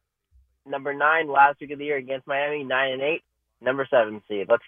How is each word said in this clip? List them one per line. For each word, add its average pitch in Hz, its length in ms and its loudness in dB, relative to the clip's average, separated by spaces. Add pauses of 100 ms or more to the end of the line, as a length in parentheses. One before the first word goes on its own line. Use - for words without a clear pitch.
(680)
Number 139 280 -6
nine, 151 340 2
last 143 320 4
week 143 100 -14
of 147 80 -10
the 143 80 -10
year 147 100 -2
against 131 300 -8
Miami, 143 380 -4
nine 131 280 0
and 131 100 -6
eight. 156 200 -2 (380)
Number 131 300 -2
seven 107 380 2
seed. 98 200 -4
Let's 117 200 2